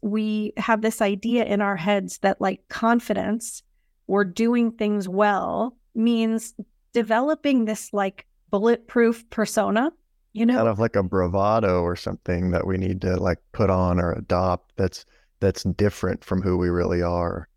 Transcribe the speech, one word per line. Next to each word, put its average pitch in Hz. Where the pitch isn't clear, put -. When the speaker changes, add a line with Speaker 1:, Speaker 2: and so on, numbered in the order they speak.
Speaker 1:
we 214
have 214
this 220
idea 220
in 202
our 202
heads 190
that, 190
like, -
confidence 226
or 196
doing 233
things 208
well 196
means 226
developing 247
this, 214
like, 196
bulletproof 233
persona, 214
you 226
know? 247
Speaker 2:
Kind 113
of 104
like 113
a 101
bravado 95
or 87
something 90
that 87
we 95
need 95
to, 92
like, 90
put 104
on 90
or 87
adopt 90
that's, -
that's 95
different 92
from 95
who 92
we 87
really 87
are. 87